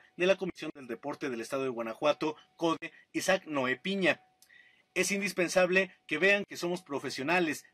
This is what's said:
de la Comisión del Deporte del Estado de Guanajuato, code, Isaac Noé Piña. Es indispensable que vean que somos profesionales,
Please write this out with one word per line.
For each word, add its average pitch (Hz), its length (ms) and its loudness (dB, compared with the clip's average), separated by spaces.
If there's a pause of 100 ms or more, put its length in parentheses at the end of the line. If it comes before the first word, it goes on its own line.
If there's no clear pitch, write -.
(180)
de 170 80 0
la 190 120 4
Comisión 165 360 -8
del 131 140 -16
Deporte 139 420 -6
del 117 120 -4
Estado 135 220 -4
de 131 60 -2
Guanajuato, 127 680 -2 (200)
code, 160 360 -2 (200)
Isaac 185 340 0
Noé 131 300 0
Piña. 185 480 0 (680)
Es 180 180 0
indispensable 185 840 2 (140)
que 151 100 -2
vean 202 300 4
que - 80 -14
somos 175 260 -4
profesionales, 143 920 -2